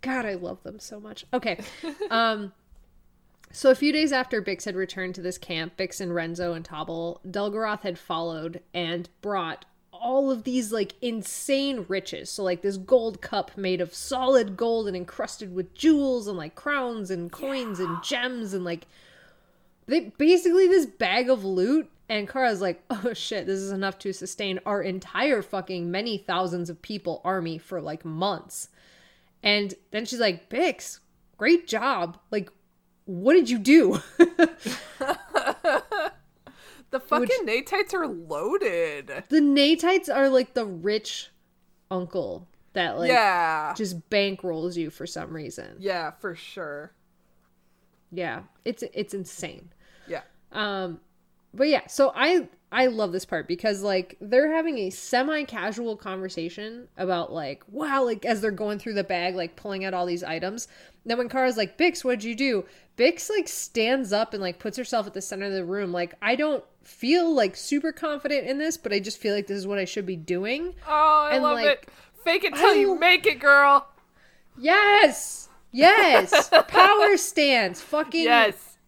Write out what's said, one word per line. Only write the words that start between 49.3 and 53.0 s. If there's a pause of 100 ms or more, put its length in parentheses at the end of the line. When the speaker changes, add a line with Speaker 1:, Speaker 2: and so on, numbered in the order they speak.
Speaker 2:
Yeah. (280)
Speaker 1:
Um, (540)
but
yeah,
so
I, (240)
I
love